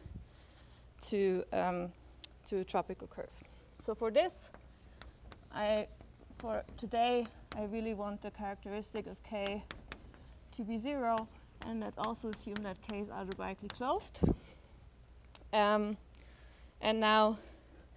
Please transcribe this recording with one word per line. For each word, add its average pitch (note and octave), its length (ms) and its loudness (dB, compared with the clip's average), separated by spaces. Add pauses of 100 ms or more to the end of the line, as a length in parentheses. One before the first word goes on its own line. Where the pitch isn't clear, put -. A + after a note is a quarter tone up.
(1080)
to, F#3+ 440 4
um, F3+ 400 2 (540)
to G3+ 140 -2
a F#3 40 -2
tropical - 440 -2
curve. - 260 -10 (480)
So G#3+ 140 -2
for A3+ 160 0
this, D#4+ 400 4 (1040)
I, G#3+ 320 2 (520)
for A3 240 -2 (140)
today, A#3+ 500 4 (280)
I G#3+ 100 -2
really A3 280 -2
want G3+ 300 -4
the G#3 80 -6
characteristic G3+ 760 -6
of - 160 -12
K G3+ 420 -2 (880)
to A#3 100 -6
be A3 160 -2
zero, A#3 480 0 (400)
and A3+ 140 -4
let's G#3 180 -6
also A3+ 300 -2
assume G#3 340 -6
that F#3+ 140 -6 (120)
K G3+ 100 -4
is G3+ 120 -4
algebraically F#3+ 560 -6
closed. C4+ 540 -2 (1300)
Um, G#3 420 6 (840)
and A3 180 4
now G#3+ 380 8 (600)